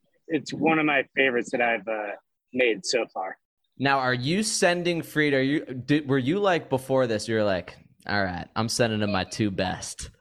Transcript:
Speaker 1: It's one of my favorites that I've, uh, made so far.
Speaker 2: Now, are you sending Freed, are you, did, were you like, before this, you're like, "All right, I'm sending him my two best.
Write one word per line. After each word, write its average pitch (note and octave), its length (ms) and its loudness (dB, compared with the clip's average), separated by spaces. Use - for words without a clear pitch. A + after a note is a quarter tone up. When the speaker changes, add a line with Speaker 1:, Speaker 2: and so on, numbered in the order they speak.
Speaker 1:
It's D3 240 -4
one D#3 280 2
of D3+ 60 2
my C#3+ 180 2
favorites B2 360 2
that B2 100 0
I've, A#2 260 0
uh, G#2 260 -4
made A2+ 320 2
so A#2 280 0
far. F#2 240 -8
Speaker 2:
Now, C#3 220 2
are B2+ 160 0
you D3 260 -2
sending F3 600 0
Freed, D3 320 0
are C3 60 4
you, C#3 220 0
did, C3 460 -2
were C#3 80 4
you C#3 220 0
like, F#3+ 300 2
before C3 380 2
this, G#2+ 200 -2
you're A2 180 2
like, F#2 320 -2
"All G2+ 160 0
right, F2 320 -6
I'm A2+ 120 0
sending A2 340 0
him G2+ 100 0
my F#2 120 0
two G#2 280 -2
best. F2+ 580 -6